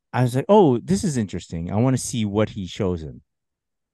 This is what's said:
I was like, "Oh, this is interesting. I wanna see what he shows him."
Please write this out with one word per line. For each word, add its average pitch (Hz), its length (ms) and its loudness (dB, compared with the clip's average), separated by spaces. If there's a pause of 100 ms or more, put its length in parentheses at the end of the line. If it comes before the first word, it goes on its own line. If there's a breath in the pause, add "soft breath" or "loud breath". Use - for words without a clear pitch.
(120)
I 120 100 2
was 123 140 0
like, 143 120 0
"Oh, 180 300 6
this 147 240 -2
is 156 140 0
interesting. 87 560 -4
I 98 40 -2
wanna 127 220 2
see - 280 -4
what 101 240 0
he 95 160 -10
shows 90 360 -4
him." 65 200 -16 (720)